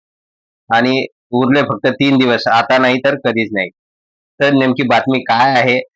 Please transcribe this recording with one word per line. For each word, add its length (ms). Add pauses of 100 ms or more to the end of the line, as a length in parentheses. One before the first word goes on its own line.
(720)
आणि 360 (240)
उरले 320
फक्त 240
तीन 320
दिवस, 300
आता 300
नाही 260
तर 100
कधीच 380
नाही. 160 (720)
तर 120
नेमकी 300
बातमी 360
काय 420
आहे 180 (180)